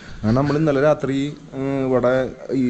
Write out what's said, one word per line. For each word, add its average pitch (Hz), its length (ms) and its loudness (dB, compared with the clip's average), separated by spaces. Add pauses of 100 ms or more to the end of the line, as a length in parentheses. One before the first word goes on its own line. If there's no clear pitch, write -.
(200)
അങ്ങനെ 107 200 2
നമ്മൾ 143 200 2
ഇന്നലെ 143 280 2
രാത്രി, 139 300 0 (400)
ഉം, 139 180 -2 (120)
ഇവിടെ 127 260 2 (480)
ഈ - 60 2